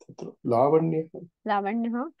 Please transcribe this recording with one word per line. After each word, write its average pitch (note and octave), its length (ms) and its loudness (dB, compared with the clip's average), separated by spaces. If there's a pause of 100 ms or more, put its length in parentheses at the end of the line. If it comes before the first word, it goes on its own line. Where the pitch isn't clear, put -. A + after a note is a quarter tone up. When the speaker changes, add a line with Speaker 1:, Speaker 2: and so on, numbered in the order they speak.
Speaker 1:
तत्र - 240 -18 (200)
लावण्यः। D#3+ 800 2 (200)
Speaker 2:
लावण्यः A3+ 640 -2 (100)